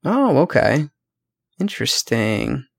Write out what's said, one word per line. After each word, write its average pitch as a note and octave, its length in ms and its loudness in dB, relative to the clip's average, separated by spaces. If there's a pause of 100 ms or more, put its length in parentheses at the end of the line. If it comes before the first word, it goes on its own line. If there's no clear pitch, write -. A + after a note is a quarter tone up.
Oh, A3 320 2
okay. C#3 500 2 (720)
Interesting. A2+ 1040 -2 (140)